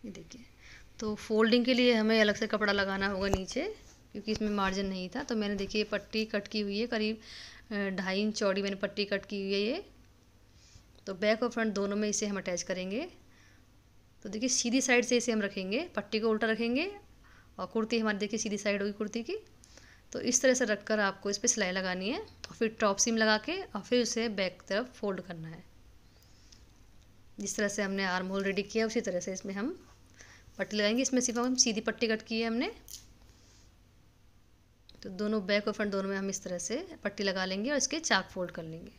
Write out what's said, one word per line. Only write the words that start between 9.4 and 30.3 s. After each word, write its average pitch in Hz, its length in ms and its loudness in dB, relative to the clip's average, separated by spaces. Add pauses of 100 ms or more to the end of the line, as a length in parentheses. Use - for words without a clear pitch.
हुई 196 120 -2
है 196 60 2
ये। 262 240 -2 (1200)
तो 196 100 -8
बैक 214 280 2
और 240 60 0
फ्रंट 220 240 0
दोनों 202 220 0
में 208 140 0
इसे 208 160 -2
हम 202 120 -4
अटैच 180 260 -2
करेंगे। 190 440 -4 (1160)
तो 208 40 -8
देखिए, 220 200 0
सीधी 240 320 4
साइड 247 240 6
से 247 120 4
इसे 240 140 2
हम 220 100 2
रखेंगे, 196 420 -2 (120)
पट्टी 214 240 -2
को 226 100 2
उल्टा 220 180 2
रखेंगे 233 440 0 (680)
और 185 60 -4
कुर्ती 220 340 0
हमारी, 214 180 2
देखिए, 208 220 -2
सीधी 208 180 -2
साइड 202 240 0
होगी 202 120 -2
कुर्ती 220 300 -4
की। 381 140 -6 (760)
तो - 100 -6
इस 247 200 2
तरह 262 120 6
से 254 120 2
रखकर 208 340 0
आपको 202 300 0
इस 202 80 -2
पर 240 100 0
सिलाई 190 240 2
लगानी 185 380 -2
है 330 100 -2
और - 360 -14
फिर 220 240 0
टॉप 202 180 4
सीम 226 200 2
लगा 220 200 4
के 349 240 -4
और 208 200 -8
फिर 247 200 2
उसे 226 280 0
बैक 190 380 -4
तरफ 226 280 -2
फोल्ड 190 260 -4
करना 165 260 -10
है। 160 160 -14 (1800)
जिस 202 160 -6
तरह 208 120 0
से 202 160 -2
हमने 196 220 0
आर्म 185 220 0
होल 196 160 -2
रेडी 196 200 0
किया, 220 220 0
उसी 220 160 0
तरह 180 180 -2
से 190 140 -4
इसमें 196 200 -8
हम 214 180 -4 (880)